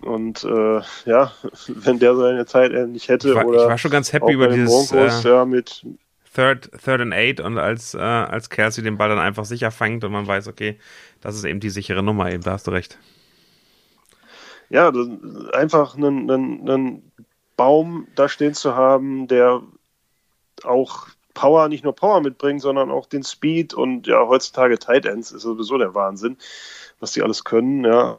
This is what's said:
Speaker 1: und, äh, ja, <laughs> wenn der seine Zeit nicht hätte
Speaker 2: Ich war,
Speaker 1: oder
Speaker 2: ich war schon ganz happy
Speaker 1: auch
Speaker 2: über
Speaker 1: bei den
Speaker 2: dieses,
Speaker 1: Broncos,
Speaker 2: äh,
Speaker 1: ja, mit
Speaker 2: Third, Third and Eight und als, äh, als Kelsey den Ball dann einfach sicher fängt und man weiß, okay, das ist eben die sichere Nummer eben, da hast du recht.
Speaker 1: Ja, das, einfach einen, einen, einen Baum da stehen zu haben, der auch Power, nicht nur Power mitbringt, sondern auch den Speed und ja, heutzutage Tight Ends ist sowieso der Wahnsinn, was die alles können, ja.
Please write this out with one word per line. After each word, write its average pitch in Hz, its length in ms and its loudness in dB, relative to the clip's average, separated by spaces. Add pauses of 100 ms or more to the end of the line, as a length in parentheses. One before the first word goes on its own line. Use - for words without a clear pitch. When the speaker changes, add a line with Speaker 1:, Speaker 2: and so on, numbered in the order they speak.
Speaker 1:
und, 113 420 -6
äh, 110 380 0 (240)
ja, 120 260 4 (200)
<laughs> - 160 -20
wenn 123 320 -2
der 123 160 6
seine 123 300 0
Zeit 127 280 2 (160)
nicht 120 180 -12
hätte 127 220 2
Speaker 2:
Ich 127 60 4
war, 117 100 2
Speaker 1:
oder 120 180 6
Speaker 2:
ich 117 60 6
war 120 80 0
schon 147 140 -2
ganz 143 220 0
happy 147 120 0
Speaker 1:
auch 113 40 6
Speaker 2:
über 131 180 4
Speaker 1:
bei 123 80 4
den 123 100 2
Speaker 2:
dieses, 131 240 4
Speaker 1:
Broncos, 120 360 2
Speaker 2:
äh, 120 40 4
Speaker 1:
ja, 127 160 6
mit 127 400 -4 (500)
Speaker 2:
Third, 131 340 0 (140)
Third 131 180 0
and 117 120 -4
Eight 117 260 0
und 104 180 -4
als, 110 380 -4
äh, - 20 -8
als 113 520 -4
Kelsey 110 340 -2
den 107 140 -4
Ball 107 120 0
dann 104 100 0
einfach 104 260 -4
sicher 117 260 -6
fängt 113 320 -6
und 101 80 -8
man 104 160 -6
weiß, 98 200 -4
okay, 107 300 -10 (440)
das 107 140 -10
ist 104 100 -10
eben 85 140 -4
die 104 120 -6
sichere 98 320 -6
Nummer 98 280 -2
eben, 87 120 -8
da 92 80 -4
hast 98 160 -8
du 90 40 -4
recht. - 280 -8 (1700)
Speaker 1:
Ja, 165 220 4
das, 123 160 -2 (460)
einfach 147 420 2
einen, 139 340 -2
einen, 131 400 -2
einen 131 420 -2 (440)
Baum 156 580 2
da 139 160 2
stehen 147 240 -2
zu 139 220 -4
haben, 131 520 2
der 123 360 4 (1000)
auch 127 440 -2 (260)
Power, 156 360 4
nicht 147 140 -8
nur 147 100 -2
Power 196 280 2
mitbringt, 143 400 -4
sondern 135 280 -2
auch 139 160 -6
den 139 180 -8
Speed 160 520 -4
und 127 320 -4
ja, 120 200 4
heutzutage 127 520 2
Tight 120 260 2
Ends 110 260 -8
ist 107 120 -18
sowieso 113 340 -6
der 101 160 -2
Wahnsinn, 101 440 -4 (640)
was 110 120 -12
die 110 100 -4
alles 107 220 -4
können, 127 420 0
ja. 117 340 2